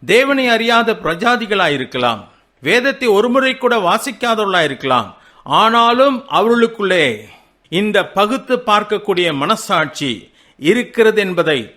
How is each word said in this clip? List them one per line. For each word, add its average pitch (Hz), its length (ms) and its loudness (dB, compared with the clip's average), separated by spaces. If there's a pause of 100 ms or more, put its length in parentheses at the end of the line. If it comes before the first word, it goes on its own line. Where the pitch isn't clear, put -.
தேவனை 262 440 2
அறியாத 233 460 2
பிரஜாதிகளாய் 202 840 -2
இருக்கலாம், 120 440 -2 (420)
வேதத்தை 247 440 0
ஒருமுறை 247 500 2
கூட 240 200 0
வாசிக்காதவர்களாய் 208 880 -2
இருக்கலாம். 131 460 -2 (340)
ஆனாலும் 233 760 2 (100)
அவர்களுக்குள்ளே 226 800 0 (640)
இந்த 202 260 0 (100)
பகுத்து 220 500 -2
பார்க்கக்கூடிய 208 760 0
மனசாட்சி 151 800 -2 (480)
இருக்கிறது 214 600 2
என்பதை 170 360 0 (200)